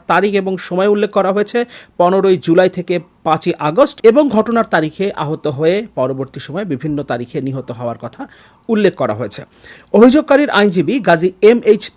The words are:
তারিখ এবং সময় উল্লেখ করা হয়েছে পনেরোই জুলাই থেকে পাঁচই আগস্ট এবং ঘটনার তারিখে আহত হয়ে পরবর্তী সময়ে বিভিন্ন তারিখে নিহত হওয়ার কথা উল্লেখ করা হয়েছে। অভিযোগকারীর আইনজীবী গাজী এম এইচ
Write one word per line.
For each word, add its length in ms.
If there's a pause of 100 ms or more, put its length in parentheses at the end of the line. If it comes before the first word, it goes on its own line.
তারিখ 280
এবং 240
সময় 320
উল্লেখ 200
করা 200
হয়েছে 280 (380)
পনেরোই 400
জুলাই 320
থেকে 260 (280)
পাঁচই 360
আগস্ট 440
এবং 260
ঘটনার 400
তারিখে 360 (100)
আহত 320
হয়ে 280 (200)
পরবর্তী 440
সময়ে 260
বিভিন্ন 380
তারিখে 380
নিহত 300
হওয়ার 260
কথা 240 (480)
উল্লেখ 260
করা 200
হয়েছে। 260 (520)
অভিযোগকারীর 580
আইনজীবী 480
গাজী 300 (120)
এম 240
এইচ 180 (140)